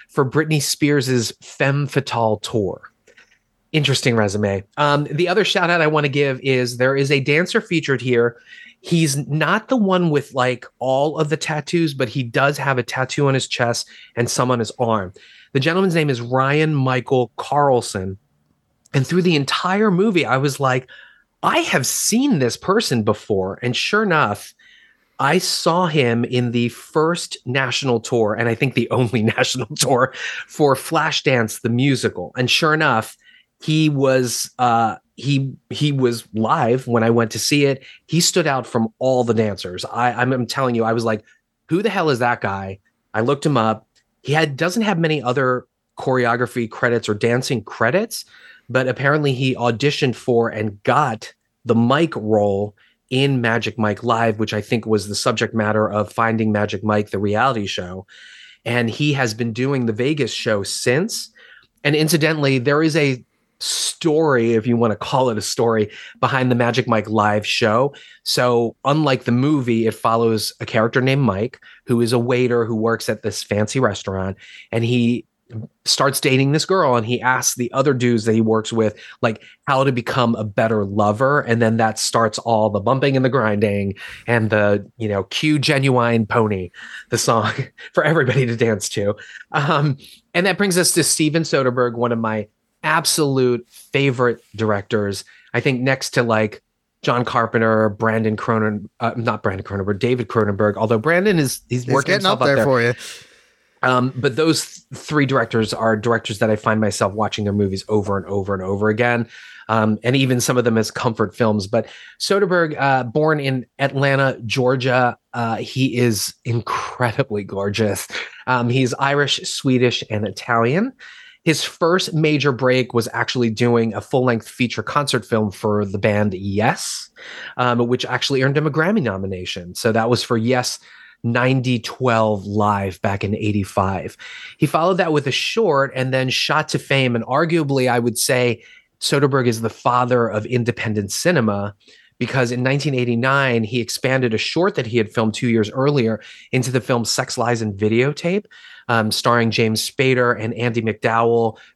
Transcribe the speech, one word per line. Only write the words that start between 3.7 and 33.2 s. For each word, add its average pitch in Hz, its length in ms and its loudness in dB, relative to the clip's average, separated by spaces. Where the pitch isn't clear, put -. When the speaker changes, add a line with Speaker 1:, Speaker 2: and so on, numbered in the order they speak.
Speaker 1:
Interesting 131 460 2
resume. 104 480 0
Um, 147 340 2
the 170 200 -2
other 185 160 2
shout 180 240 0
out 175 100 2
I 156 80 2
wanna 151 220 0
give 135 320 0
is 127 340 0
there 131 220 2
is 139 120 0
a 143 120 2
dancer 160 400 0
featured 143 400 -2
here. 120 360 2
He's 165 340 0
not 156 400 0
the 262 80 2
one 185 320 2
with, 143 240 0
like, 127 320 -2
all 139 380 0
of 156 120 0
the 151 80 0
tattoos, 156 560 -2
but 131 160 -2
he 139 120 -4
does 139 360 0
have 135 200 0
a 120 60 -2
tattoo 135 460 -2
on 135 40 2
his 131 140 -2
chest 117 400 -2
and 120 120 -2
some 127 220 0
on 120 80 0
his 107 180 -4
arm. 110 360 0
The 135 80 0
gentleman's 170 340 0
name 151 140 2
is 120 100 -2
Ryan 139 560 0
Michael 127 600 0
Carlson. 117 800 0
And 135 140 0
through 180 140 0
the 170 160 2
entire 190 520 0
movie, 180 360 2
I 117 100 0
was 135 240 0
like, 131 300 0
"I - 180 2
have 185 280 -2
seen 240 520 0
this 120 180 0
person 175 460 0
before." 98 580 -2
And 123 120 -2
sure 214 300 0
enough, 147 500 0
I 147 200 2
saw 175 500 0
him 123 380 2
in 123 260 -2
the 120 180 0
first - 760 -4
national 127 560 -2
tour, 113 320 0
and 117 160 -2
I 113 60 0
think 131 180 0
the 113 180 0
only 117 320 0
<laughs> 107 140 0
national 127 400 -4
tour, 127 360 0
for 143 280 2
Flashdance 147 840 -2
the 117 80 -2
musical. 120 680 0
And 127 160 -2
sure 156 220 2
enough, 139 420 0